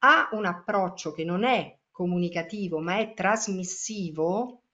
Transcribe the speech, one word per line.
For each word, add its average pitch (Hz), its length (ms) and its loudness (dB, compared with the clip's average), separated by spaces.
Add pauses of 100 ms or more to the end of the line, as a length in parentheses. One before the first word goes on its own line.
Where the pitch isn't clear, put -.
ha 302 320 8
un 214 140 -2
approccio 180 680 -2
che 160 120 -6
non 180 200 0
è 226 340 0 (120)
comunicativo, 175 880 -2
ma 175 180 0
è 220 160 -2
trasmissivo, 190 1500 -2 (120)